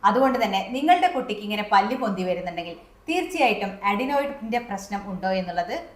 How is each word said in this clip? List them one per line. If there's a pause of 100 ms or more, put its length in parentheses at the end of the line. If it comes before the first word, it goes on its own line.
അതുകൊണ്ട്
തന്നെ
നിങ്ങളുടെ
കുട്ടിക്ക്
ഇങ്ങനെ
പല്ല്
പൊന്തി
വരുന്നുണ്ടെങ്കിൽ (320)
തീർച്ചയായിട്ടും (140)
adenoid-ിന്റെ
പ്രശ്നം
ഉണ്ടോ
എന്നുള്ളത് (120)